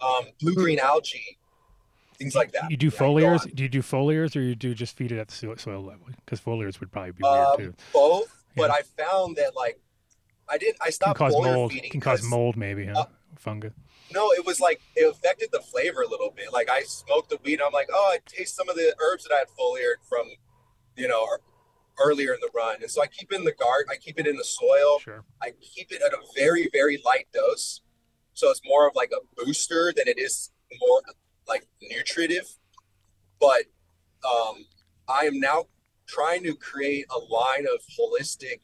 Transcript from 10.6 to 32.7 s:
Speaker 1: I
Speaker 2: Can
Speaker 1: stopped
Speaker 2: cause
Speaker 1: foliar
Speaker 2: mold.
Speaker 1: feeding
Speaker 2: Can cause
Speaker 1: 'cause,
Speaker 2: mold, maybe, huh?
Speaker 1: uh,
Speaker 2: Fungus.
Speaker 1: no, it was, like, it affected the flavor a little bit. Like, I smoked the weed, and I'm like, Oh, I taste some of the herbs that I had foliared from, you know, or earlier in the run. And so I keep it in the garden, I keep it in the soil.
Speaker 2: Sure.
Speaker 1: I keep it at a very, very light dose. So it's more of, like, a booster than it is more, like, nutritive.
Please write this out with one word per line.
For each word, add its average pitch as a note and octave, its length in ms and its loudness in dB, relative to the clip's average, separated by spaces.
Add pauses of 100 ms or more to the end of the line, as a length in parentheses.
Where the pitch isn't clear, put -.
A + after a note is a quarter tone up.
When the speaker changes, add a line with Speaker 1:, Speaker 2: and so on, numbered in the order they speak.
Speaker 1:
I E3+ 40 -4
Speaker 2:
Can E3 80 0
Speaker 1:
stopped G3 240 0
Speaker 2:
cause C#3 180 4
Speaker 1:
foliar B2+ 180 2
Speaker 2:
mold. B2 200 0
Speaker 1:
feeding - 180 -10
Speaker 2:
Can C#3 100 -6
cause A#2+ 200 0
Speaker 1:
'cause, A#2+ 80 -6
Speaker 2:
mold, A#2+ 280 0
maybe, G2+ 280 -6
huh? G#2 160 -2
Speaker 1:
uh, - 40 -2 (320)
Speaker 2:
Fungus. G#2+ 360 -10 (400)
Speaker 1:
no, G#3 180 4
it F3 140 2
was, F3+ 140 -2
like, E3+ 220 2 (140)
it D#3+ 140 6
affected F3 420 -2
the - 100 -2
flavor C3+ 400 -4
a A#2+ 60 0
little G#2 240 -6
bit. G2+ 200 -14
Like, A#2+ 180 -2
I C3+ 140 0
smoked - 460 -2
the D3 140 -4
weed, C#3+ 120 -2
and D3 80 -2
I'm C#3+ 100 0
like, C#3 180 0
Oh, G3 220 4
I E3 120 -2
taste - 300 -12
some F#3+ 140 -4
of F3+ 60 -2
the D#3+ 240 2
herbs E3+ 240 0
that D3+ 100 -2
I C#3+ 60 4
had C3 100 -2
foliared B2 580 -2
from, A#2+ 200 -2 (680)
you B2+ 100 -4
know, A#2 140 0
or A2 180 -2 (640)
earlier C#3 300 2
in A#2+ 80 -4
the A#2+ 120 -6
run. A2+ 280 -2
And - 80 -12
so D3 120 -2
I C#3+ 60 2
keep - 240 -16
it G3 40 -4
in F#3 100 -6
the D#3+ 80 0
garden, C3 380 0
I C#3 60 -8
keep D#3 220 -12
it D3+ 80 -2
in C#3+ 100 0
the B2 60 -8
soil. C#3+ 560 4
Speaker 2:
Sure. A2 240 -16 (180)
Speaker 1:
I - 100 -10 (100)
keep - 300 -20
it - 100 -8
at - 120 2
a - 60 -8 (160)
very, D#3+ 380 2
very C#3+ 320 2
light C3 280 2
dose. - 480 -2 (520)
So - 160 4
it's - 160 0
more C#3+ 220 6
of, - 80 0
like, - 160 -2
a - 320 -8
booster E3 520 0
than C#3 120 2
it - 100 0
is - 340 -6 (280)
more, B4 220 4 (460)
like, A2 200 -6 (140)
nutritive. D#3+ 640 -4 (920)